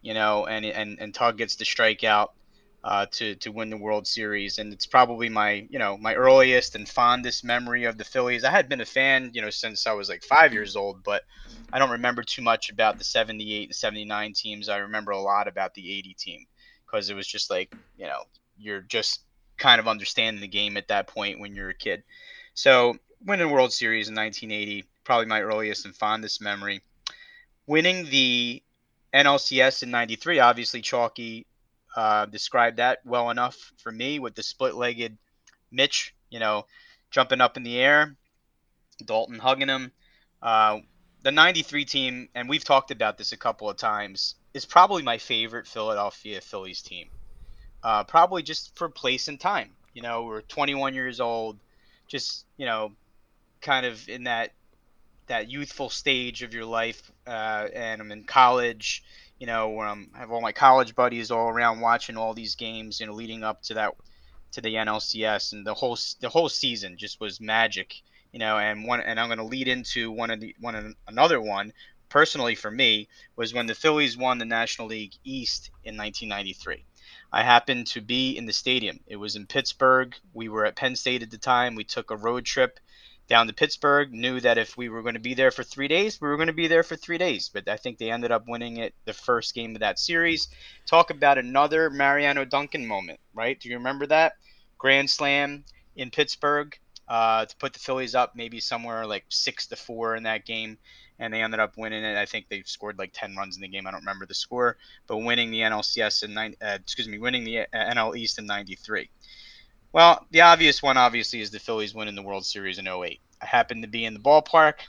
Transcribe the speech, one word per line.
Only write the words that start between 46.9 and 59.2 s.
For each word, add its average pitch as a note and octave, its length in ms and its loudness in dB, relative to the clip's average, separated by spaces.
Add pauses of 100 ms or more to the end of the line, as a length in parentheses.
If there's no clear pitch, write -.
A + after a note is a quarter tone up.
Uh, G#2+ 200 2
probably F3 400 4
just - 320 -12
for - 140 -6
place B2+ 380 -4
and D3 120 -12
time. F3+ 300 -2 (240)
You A#2+ 80 -20
know, A#2 240 -6
we're A2 160 -10
twenty-one C#3 520 -4
years B2+ 260 -6
old, A2+ 380 -4 (500)
just, - 380 -8 (120)
you C#3 80 -10
know, A2 260 -4 (680)
kind C3 240 0
of A2+ 240 -8
in B2 160 -12
that, A#2 260 -2 (760)
that A2+ 220 -4
youthful C#3 400 -10
stage B2+ 540 -2
of A2+ 100 -12
your A2+ 120 -10
life, A2+ 460 -4 (140)
uh, A2 480 -6
and A2 280 -6
I'm G#2+ 100 -14
in G#2 120 -16
college, B2 800 4 (360)